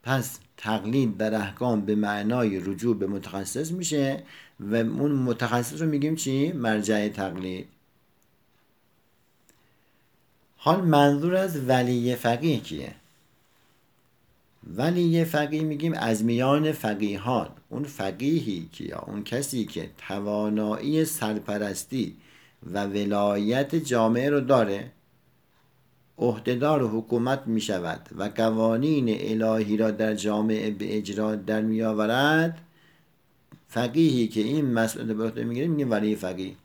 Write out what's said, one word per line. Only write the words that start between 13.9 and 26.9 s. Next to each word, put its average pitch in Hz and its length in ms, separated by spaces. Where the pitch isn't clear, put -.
ولی 165 480
فقیه 156 380
می‌گیم 156 300
از 110 320
میان 135 480
فقیهان، 104 760
اون 123 160
فقیهی 107 880
که - 120
یا - 140
اون 104 260
کسی 127 400
که - 340
توانایی 107 1080
سرپرستی 107 1120
و 101 140
ولایت 104 880
جامعه 123 560
رو 143 100
داره، 120 500
عهده‌دار 123 640
حکومت 120 640